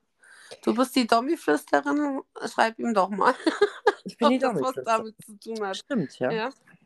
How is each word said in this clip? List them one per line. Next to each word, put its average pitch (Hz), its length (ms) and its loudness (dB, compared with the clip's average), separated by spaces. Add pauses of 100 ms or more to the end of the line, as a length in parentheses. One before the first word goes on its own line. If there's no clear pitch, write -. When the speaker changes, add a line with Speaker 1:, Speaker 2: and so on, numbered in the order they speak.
(640)
Speaker 1:
Du 226 120 2
bist 247 200 0
die 247 120 4
Dommi-Flüsterin, 285 1120 0 (260)
schreib 226 320 0
ihm 233 140 -2
doch 190 160 2
mal, 208 260 2
<laughs> - 680 -2
Speaker 2:
Ich - 140 -14
bin - 100 2
Speaker 1:
ob - 40 4
Speaker 2:
die 262 80 2
Speaker 1:
das 226 220 0
was 254 140 -2
Speaker 2:
Dommi-Flüsterin. - 80 -8
Speaker 1:
damit 220 380 -4
zu 208 180 -20
tun 220 260 -8
hat. 196 160 -6
Speaker 2:
Stimmt, 196 380 -4
ja. 139 200 -2
Speaker 1:
Ja. 254 140 -6 (320)